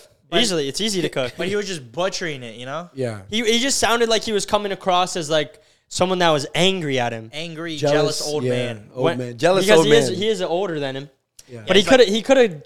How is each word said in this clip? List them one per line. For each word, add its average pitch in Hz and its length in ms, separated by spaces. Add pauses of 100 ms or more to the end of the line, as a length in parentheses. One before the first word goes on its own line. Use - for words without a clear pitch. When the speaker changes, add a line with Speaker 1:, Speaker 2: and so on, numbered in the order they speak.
(300)
Speaker 1:
But 170 120
Speaker 2:
Easily. 165 260
It's 135 140
easy 196 200
to 151 80
cook. 127 280
Speaker 1:
But 175 100
he 202 80
was 208 100
just 143 280
butchering 165 500
it, 113 140
you 123 80
know? 160 280
Speaker 3:
Yeah. 117 360
Speaker 2:
He, 220 200
he 233 100
just 269 180
sounded 226 320
like 220 140
he 226 100
was 196 120
coming 208 280
across 180 420
as, 156 140
like, 151 320 (260)
someone 180 320
that 170 120
was 147 220
angry 160 460
at 120 140
him. 113 180
Speaker 1:
Angry, 160 460
Speaker 3:
Jealous, 151 420
Speaker 1:
jealous - 80
old 147 160
Speaker 3:
yeah, 127 60 (240)
Speaker 1:
man. 107 200
Speaker 3:
old 127 120
Speaker 2:
When - 120
Speaker 3:
man. 120 200
Jealous 185 260
Speaker 2:
because 190 160
Speaker 3:
old 160 80
Speaker 2:
he - 60
is, - 160
Speaker 3:
man. 180 100
Speaker 2:
he 208 80
is 202 140
older 170 400
than 135 160
him. 143 120 (400)
Speaker 3:
Yeah. 123 160
Speaker 2:
But 185 120
he 214 60
Speaker 1:
Yeah, - 40
it's - 20
Speaker 2:
coulda, 262 140
he 208 180
coulda 262 280 (160)